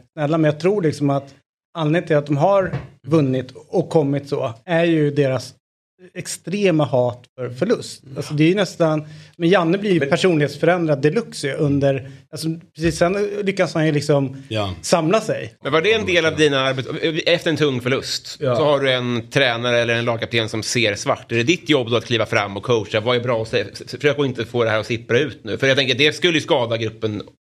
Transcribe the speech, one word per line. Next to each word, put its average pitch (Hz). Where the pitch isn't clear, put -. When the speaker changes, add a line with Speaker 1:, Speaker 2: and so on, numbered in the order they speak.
Speaker 1:
snälla. 156
Men 156
jag 151
tror 196
liksom 147
att 139
anledningen 165
till 160
att 147
de 147
har 185
vunnit 135
och 185
kommit 143
så 131
är 170
ju 156
deras 135
extrema 175
hat 123
för 123
förlust. 175
Alltså, -
det 151
är 160
ju 185
nästan, 160
men 170
Janne 180
blir 202
ju 165
Speaker 2:
Men 139
Speaker 1:
personlighetsförändrad 160
deluxe 151
ju 135
under, 139
alltså, 156
precis, 160
sen 202
lyckas 190
han 156
ju 160
liksom 143
Speaker 3:
Ja. 104
Speaker 1:
samla 175
sig. 113
Speaker 2:
Men 139
var 160
det 208
en 214
del 170
av 156
dina 143
arbets-, 156
efter 170
en 156
tung 139
förlust, -
Speaker 1:
Ja. 127
Speaker 2:
så 156
har 147
du 135
en 123
tränare 120
eller 117
en 117
lagkapten 113
som 107
ser 107
svart. -
Är 117
det 117
ditt 160
jobb 131
då 120
att 110
kliva 110
fram 101
och 98
coacha? 110
Vad 123
är 120
bra 117
att 110
säga? 110
F-, -
försök 143
att 143
inte 117
få 117
det 110
här 107
att 107
sippra 117
ut 143
nu. 104
För 135
jag 131
tänker, 131
det 147
skulle 170
ju 151
skada 120
gruppen 110